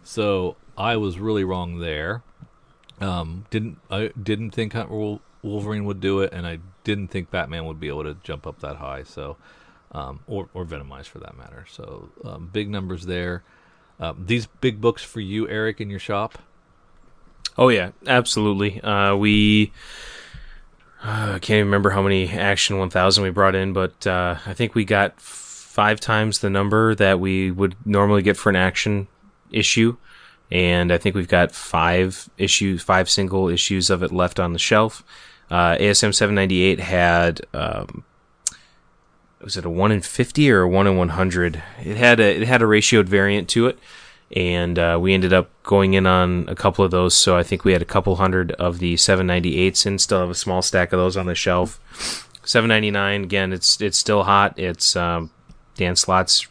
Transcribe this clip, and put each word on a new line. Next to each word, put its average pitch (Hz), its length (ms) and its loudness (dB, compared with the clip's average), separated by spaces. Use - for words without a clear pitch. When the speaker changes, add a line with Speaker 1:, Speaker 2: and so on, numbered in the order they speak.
Speaker 1:
So 98 520 -2
I 113 180 -2
was 98 240 -4
really 104 240 -2
wrong 90 360 -6
there. 85 440 -8
Um, 90 500 -8
didn't, 107 260 -6
I 107 200 -6
didn't 107 300 -6
think 110 220 -6
Hunt 113 160 -8
Wol-, 107 320 -8
Wolverine 104 420 -6
would 101 140 -6
do 98 220 0
it, 95 120 -2
and 87 140 -10
I 82 120 -10
didn't 101 240 -4
think 90 200 -10
Batman 82 360 -8
would 78 140 -12
be 78 100 -10
able 73 140 -8
to 76 200 -10
jump 73 240 -12
up 76 140 -16
that 71 160 -12
high. 67 260 -14
So, 71 320 -16
um, 69 340 -14
or, 98 280 -10
or 92 120 -10
Venomize 69 400 -16
for - 140 -20
that - 180 -20
matter. - 320 -20
So, - 400 -18
um, 85 280 -14
big 104 180 -4
numbers 92 360 -8
there. 90 380 -6
Uh, 82 180 -8
these 110 300 -4
big 113 340 -4
books 117 220 0
for - 160 -14
you, 104 300 -6
Eric, 107 320 -4
in 104 80 -10
your 101 100 -10
shop? 104 400 -6
Speaker 2:
Oh 127 120 6
yeah, 98 220 0
absolutely. 104 720 0
Uh, 101 340 0
we, 104 580 4
uh, 107 320 -6
I 95 40 -8
can't 107 180 0
even 104 100 4
remember 101 240 2
how 98 100 0
many 95 280 0
Action 98 500 -2
one 95 100 -2
thousand 95 360 2
we 95 40 -2
brought 95 260 2
in, 95 180 -2
but, 92 340 -4
uh, 90 380 -2
I 98 80 -10
think 113 200 -4
we 110 120 0
got 98 360 0
five - 760 -2
times 110 400 0
the 104 100 -2
number 104 460 2
that 98 240 4
we 95 320 0
would 92 240 -2
normally 101 380 2
get 98 140 2
for - 120 0
an 98 60 2
Action 98 520 0
issue. 113 460 2
And 87 440 2
I 85 40 2
think 92 160 -2
we've 92 140 -2
got 87 240 2
five 90 840 -2
issue, 95 400 0
five 92 320 2
single 95 400 0
issues 90 400 0
of 90 120 0
it 90 120 -2
left 90 260 0
on 87 140 -2
the 85 60 -4
shelf. 110 440 2
Uh, 87 280 2
A 101 100 4
S 101 140 4
M 104 100 0
seven 104 220 2
ninety-eight 92 440 2
had, 87 600 2
um, - 500 -8
was 104 160 -10
it 87 80 -10
a 87 40 -4
one 92 220 2
in 104 100 0
fifty - 480 0
or 104 120 6
a 90 80 4
one 95 180 4
in 95 100 4
one 90 120 2
hundred? 87 520 0
It 101 140 -6
had 120 220 6
a, 101 220 4
it 113 60 0
had 127 140 4
a 117 40 4
ratioed 107 400 6
variant 101 440 2
to 117 180 2
it, 127 100 -2
and, 87 440 0
uh, 85 200 2
we 95 140 2
ended 92 200 4
up 92 160 4
going 98 300 4
in 95 120 4
on 90 420 4
a 92 80 -8
couple 98 280 2
of 92 80 2
those, 90 220 2
so 92 240 4
I 87 60 2
think 90 200 -4
we 95 100 4
had 87 80 2
a 85 40 -4
couple 95 300 0
hundred 92 380 0
of 87 260 -2
the 87 180 0
seven 92 300 2
ninety-eights 90 580 0
and 98 160 -2
still - 180 0
have 90 100 -2
a 87 60 -8
small 92 260 -2
stack 90 300 0
of 92 80 2
those 92 160 0
on 92 120 -2
the 87 80 -2
shelf. 90 440 0
Seven 113 260 2
ninety-nine, 101 540 2
again, 95 300 -2
it's, - 280 0
it's 101 160 -2
still 104 260 2
hot. 101 340 4
It's, - 380 -2
um, 85 360 -2
Dan 87 200 -2
Slott's - 560 2